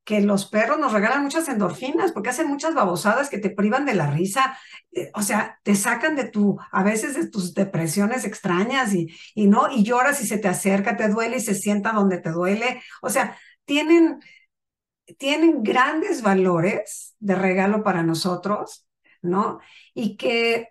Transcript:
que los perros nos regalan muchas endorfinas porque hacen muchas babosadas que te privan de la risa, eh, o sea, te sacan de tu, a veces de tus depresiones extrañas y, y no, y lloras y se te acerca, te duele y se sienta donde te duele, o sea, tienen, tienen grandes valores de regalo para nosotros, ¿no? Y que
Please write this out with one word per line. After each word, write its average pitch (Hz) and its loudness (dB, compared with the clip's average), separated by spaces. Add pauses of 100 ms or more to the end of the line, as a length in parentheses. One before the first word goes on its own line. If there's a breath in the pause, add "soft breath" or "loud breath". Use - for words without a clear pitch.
que 208 0
los 202 2
perros 233 0
nos 277 0
regalan 226 2
muchas 320 -2
endorfinas 254 -2
porque 220 -6
hacen 285 -2
muchas 302 -2
babosadas 214 0
que 202 -8
te 190 -2
privan 220 0
de 247 0
la 151 0
risa, 190 0 (360 loud breath)
eh, - -8
o 214 -4
sea, 214 -2
te 202 4
sacan 240 0
de 254 -2
tu, 208 0 (140 loud breath)
a 190 0
veces 226 0
de 330 -4
tus 180 -6
depresiones 202 -2
extrañas 202 0
y, 165 0 (260 loud breath)
y 214 2
no, 254 6
y 233 4
lloras 254 2
y - -4
se 208 -2
te 208 0
acerca, 196 0
te 214 0
duele 233 -2
y - -4
se 202 -2
sienta 208 -2
donde 196 2
te 170 -6
duele, 208 -2 (200 loud breath)
o - -4
sea, 240 -2 (300 loud breath)
tienen, 311 4 (1000 loud breath)
tienen 302 2
grandes 285 0
valores 185 0
de 196 0
regalo 190 2
para 180 0
nosotros, 180 -4 (360 soft breath)
¿no? 185 -2 (340 loud breath)
Y 233 -4
que 233 -2